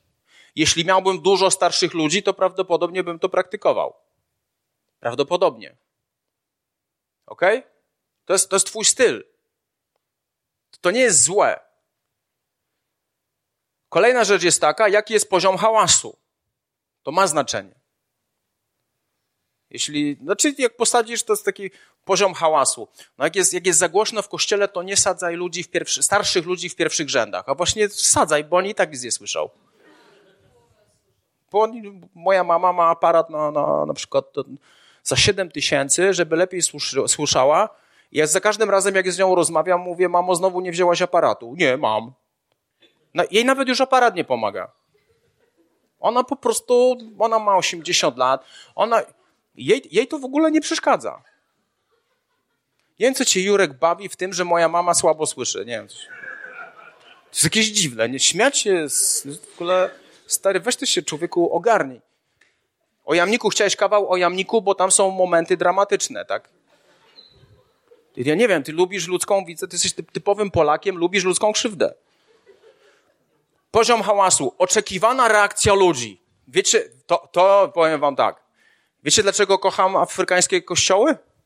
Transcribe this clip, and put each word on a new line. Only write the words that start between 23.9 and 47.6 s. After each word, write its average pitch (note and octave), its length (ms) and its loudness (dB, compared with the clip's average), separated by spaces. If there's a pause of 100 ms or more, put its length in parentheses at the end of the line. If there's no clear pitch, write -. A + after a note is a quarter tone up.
w - 60 -16
kościele, G3+ 400 -2
to F#3 140 -8
nie F#3+ 140 -8
sadzaj F3+ 400 -2
ludzi F3 260 -8
w - 60 -18
pierwszy-, D#3 340 -6
starszych F#3 440 0
ludzi F3+ 220 -6
w - 80 -16
pierwszych D#3 340 -4
rzędach. G#2+ 360 -2
A C3+ 80 -4
właśnie G3+ 340 -2
sadzaj, D#3 560 0
bo D#3 120 -2
oni F#3+ 140 0
i G#3+ 40 -8
tak F3 180 -2
nic B2+ 100 -12
nie A#2 100 -8
słyszą. D#2+ 360 -6 (2000)
Bo G#3 100 2
oni, G#3+ 380 -6 (140)
moja F3+ 300 0
mama E3+ 280 2
ma F3 160 2
aparat E3 420 2
na, D3+ 200 -4
na, D3+ 360 0
na D3+ 80 -4
przykład - 380 -6
to, C3+ 120 -8 (580)
za - 140 -4
siedem F#3+ 340 0
tysięcy, D3 640 0
żeby E3 220 -2
lepiej F3+ 260 -2
słyszy-, C3+ 460 -4
słyszała. D3+ 600 2 (440)
I - 60 -4
ja D#3 80 2
za E3+ 140 0
każdym G#3 300 0
razem, G3 240 2
jak F#3 180 0
z E3+ 60 -6
nią F#3 160 2
rozmawiam, E3+ 460 2
mówię: F3+ 280 -2
„Mamo, F3+ 260 0
znowu F3+ 260 -2
nie F#3 120 -6
wzięłaś F3 300 2
aparatu”. C3+ 540 0
„Nie, C#3+ 200 2
mam”. A2 360 -2 (1000)
No, F3 160 0
jej G#3+ 140 2
nawet C4 240 0
już B3+ 120 0
aparat B3+ 340 2
nie E3+ 100 -4
pomaga. G#2 460 -4 (1300)
Ona A#3+ 240 0
po C4 120 -8
prostu, B3 640 0 (200)
ona A3+ 200 2
ma G3+ 180 2
osiemdziesiąt E3 600 -2